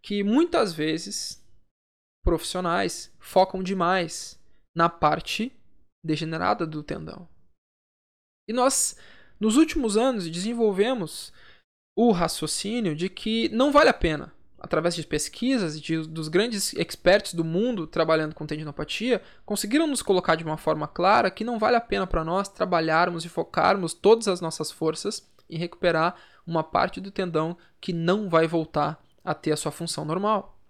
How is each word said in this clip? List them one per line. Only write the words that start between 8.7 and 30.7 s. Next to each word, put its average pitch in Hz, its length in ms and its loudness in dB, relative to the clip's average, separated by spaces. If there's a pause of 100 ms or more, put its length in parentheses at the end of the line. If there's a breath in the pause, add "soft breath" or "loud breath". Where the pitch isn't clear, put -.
nos 220 180 4
últimos 285 380 2
anos, 226 320 2
desenvolvemos 208 1040 -2 (640 soft breath)
o 233 160 6
raciocínio 170 840 -2
de 175 140 -4
que 220 400 -2
não 254 220 2
vale 285 180 8
a - 40 2
pena. - 400 -2 (300)
Através 170 300 0
de 165 120 -6
pesquisas 170 760 -2
de, 160 220 -4
dos 160 240 -8
grandes 196 480 0
experts - 580 2
do 165 100 -2
mundo 175 440 -2
trabalhando 160 480 0
com 156 100 -10
tendinopatia, 156 760 -4 (220 loud breath)
conseguiram 220 440 0
nos 277 160 -4
colocar 180 320 2
de 165 80 -6
uma 156 120 -4
forma 156 320 -2
clara 196 440 2
que - 120 -8
não 233 140 -4
vale 214 180 2
a 233 60 4
pena 196 240 -4
pra 165 180 -2
nós 185 240 -2
trabalharmos 170 800 0
e 170 40 -12
focarmos 185 640 0
todas 220 340 4
as 180 120 -2
nossas 160 320 -6
forças 160 560 -4 (220)
em 165 80 -10
recuperar 170 580 0 (300 loud breath)
uma 165 180 -2
parte 185 380 -2
do 196 80 -12
tendão 170 480 -2 (240 soft breath)
que - 100 -6
não 175 380 0
vai 165 180 4
voltar 156 560 -2 (200)
a 180 100 -4
ter - 180 -2
a 151 60 0
sua 151 140 -6
função 160 340 -8
normal. 196 640 -4